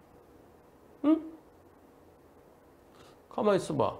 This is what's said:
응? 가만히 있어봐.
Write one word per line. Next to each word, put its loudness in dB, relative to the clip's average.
응? 4
가만히 0
있어봐. -2